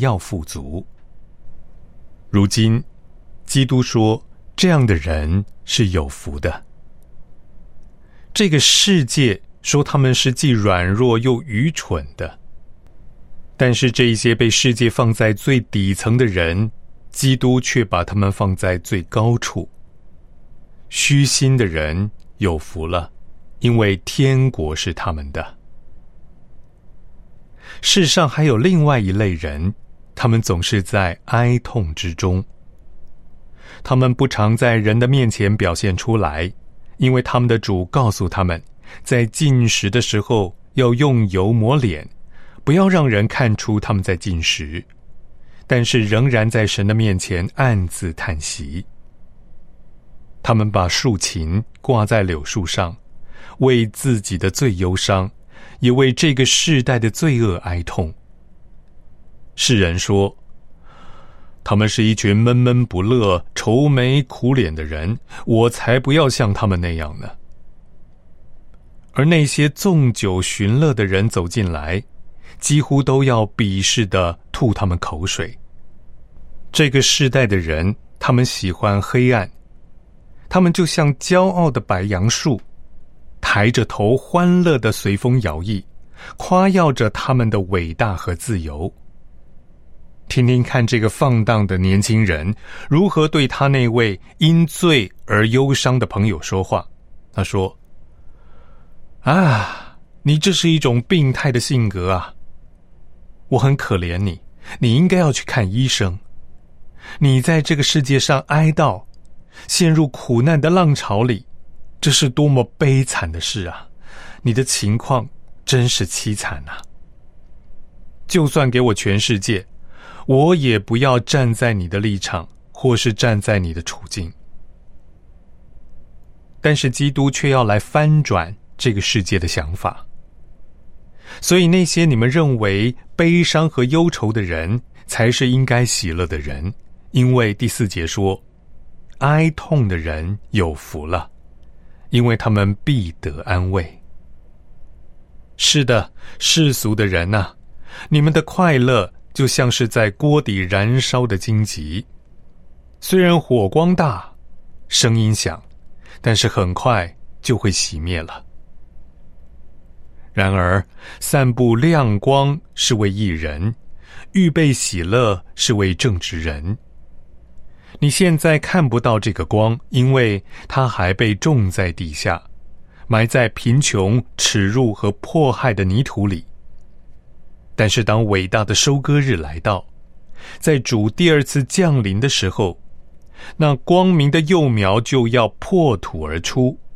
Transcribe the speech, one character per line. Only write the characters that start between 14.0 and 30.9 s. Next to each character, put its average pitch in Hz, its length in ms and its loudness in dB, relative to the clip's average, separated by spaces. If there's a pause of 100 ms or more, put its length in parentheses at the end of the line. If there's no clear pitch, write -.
一 117 100 4
些 117 200 2
被 117 160 2
世 123 240 2
界 117 160 2
放 117 220 2
在 110 200 2
最 127 280 0 (100)
底 98 240 0
层 117 220 0
的 127 100 4
人， 90 420 0 (420)
基 131 260 0
督 123 240 2
却 120 240 0
把 87 180 0
他 - 140 -6
们 98 160 2
放 95 240 -2
在 92 220 -2
最 90 260 -4
高 113 340 0
处。 - 300 -8 (1200)
虚 143 360 2
心 131 320 2
的 117 100 2
人 80 440 -2 (280)
有 90 200 0
福 - 260 -10
了， 85 280 -4 (480)
因 120 160 4
为 104 220 4
天 131 520 2
国 76 240 -4
是 85 180 -4
他 - 200 -4
们 73 180 -8
的。 - 260 -10 (2250)
世 196 260 4
上 156 220 2
还 147 140 -2
有 143 140 4
另 160 280 4
外 147 140 4
一 95 140 0
类 98 220 0
人， 80 380 -4 (440)
他 - 100 -2
们 113 160 4
总 90 180 0
是 98 220 0
在 92 340 -2 (100)